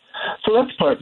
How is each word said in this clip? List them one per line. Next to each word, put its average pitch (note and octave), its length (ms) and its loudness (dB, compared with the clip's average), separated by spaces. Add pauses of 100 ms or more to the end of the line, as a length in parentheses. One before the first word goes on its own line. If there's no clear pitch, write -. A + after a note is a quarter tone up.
(440)
So G#3+ 80 2
that's B3+ 240 2
part. C#3+ 240 2